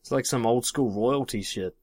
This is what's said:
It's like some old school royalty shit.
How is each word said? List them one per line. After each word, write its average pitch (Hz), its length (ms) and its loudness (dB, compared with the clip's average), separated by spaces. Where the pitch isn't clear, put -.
It's - 100 -10
like 135 160 0
some 123 180 0
old 120 220 4
school 131 240 0
royalty 117 520 0
shit. 92 400 -6